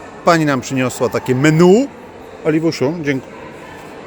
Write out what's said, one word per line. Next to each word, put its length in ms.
pani 200
nam 160
przyniosła 480
takie 260
menu. 520
Oliwusiu, 480
dziękuję. 300